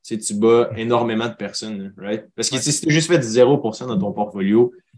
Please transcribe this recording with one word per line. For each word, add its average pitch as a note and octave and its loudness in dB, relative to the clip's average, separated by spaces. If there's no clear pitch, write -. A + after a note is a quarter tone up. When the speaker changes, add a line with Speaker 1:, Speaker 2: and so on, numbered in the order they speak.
Speaker 1:
tu - -10
sais, G#2+ -6
tu A2 -8
bats A#2 4
énormément A#2 -2
de A2 -10
personnes, G2+ -10
là, G2 -12
right? G#2 -8
Parce A2+ -4
que, - -8
Speaker 2:
Ouais. B2+ -2
Speaker 1:
tu - -6
sais, D3 -2
si - -4
t'as D#3 -2
juste D#3 0
fait E3+ 2
zéro B2 4
pour A2 -4
cent B2+ -12
dans A2+ -2
ton G2 -2
portfolio, G#2 2